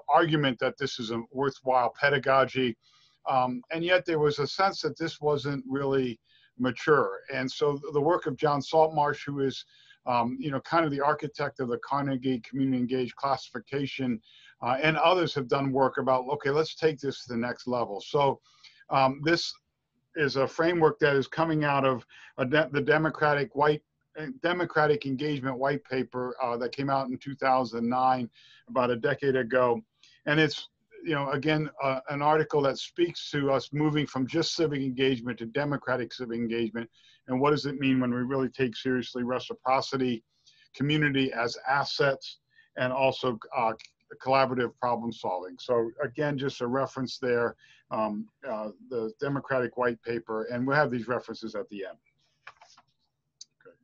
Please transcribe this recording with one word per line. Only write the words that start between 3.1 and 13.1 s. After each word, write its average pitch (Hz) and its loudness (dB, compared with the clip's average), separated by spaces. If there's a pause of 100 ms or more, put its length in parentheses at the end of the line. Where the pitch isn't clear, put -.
Um, 127 2 (100)
and 165 -4
yet 180 4
there 160 2
was 147 2
a 139 0
sense 190 0
that 147 -4
this 160 -6
wasn't 143 -2
really 135 -2 (380)
mature. 123 2 (120)
And 131 -2
so 143 0 (140)
the 147 2
work 175 2
of 160 -4
John 143 0
Saltmarsh, 156 2
who 143 -6
is 135 -2 (420)
um, 123 0
you 156 -4
know, 135 -2
kind 165 2
of 147 0
the 139 -2
architect 147 -2
of 127 -2
the 120 -2
Carnegie 135 -2
Community 135 -2
Engaged 123 -2